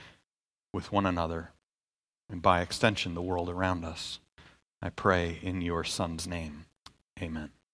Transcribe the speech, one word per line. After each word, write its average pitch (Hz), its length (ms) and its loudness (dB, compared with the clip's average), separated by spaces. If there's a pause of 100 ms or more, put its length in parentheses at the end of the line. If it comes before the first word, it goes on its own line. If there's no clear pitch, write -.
(760)
with - 180 -6
one 101 140 4
another 82 460 0 (760)
and 90 140 -8
by 90 180 6
extension 95 540 2
the 87 80 -2
world 90 260 0
around 90 340 0
us. - 360 -8 (640)
I 92 80 -4
pray 85 500 4
in 92 220 -2
your 85 220 0
Son's 82 420 -2
name. 82 400 -8 (560)
Amen. 80 260 -6 (260)